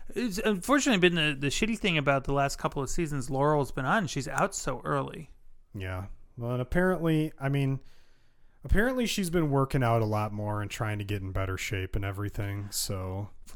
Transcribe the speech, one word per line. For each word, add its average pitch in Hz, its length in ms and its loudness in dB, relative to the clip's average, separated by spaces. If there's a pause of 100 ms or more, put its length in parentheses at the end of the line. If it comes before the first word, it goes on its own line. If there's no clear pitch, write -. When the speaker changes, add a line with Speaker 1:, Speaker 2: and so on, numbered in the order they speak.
(140)
Speaker 1:
it's 214 240 -2
unfortunately 220 640 4
been 175 160 6
the, 151 220 2
the 139 100 0
shitty 214 300 0
thing 170 200 0
about 139 260 2
the 143 80 -2
last 139 260 0
couple 151 240 -2
of 127 60 -4
seasons 143 400 -2
Laurel's 143 440 2
been 135 120 -4
on. 180 220 2
She's 131 220 -4
out 208 260 0
so 127 300 -4
early. 143 460 -2 (440)
Speaker 2:
Yeah. 92 300 -6 (320)
Well, 120 160 -4
and 123 100 0
apparently, 160 800 2
I 135 80 -2
mean, 139 320 2 (840)
apparently 254 420 4
she's 185 240 0
been 160 200 2
working 135 320 2
out 117 180 4
a 110 60 2
lot 107 260 0
more 104 300 -2
and 101 80 -6
trying 107 280 -4
to 104 60 -4
get 98 180 -2
in 95 100 -6
better 95 260 0
shape - 380 -4
and 104 80 -2
everything, 101 640 -4
so. 95 600 -4 (260)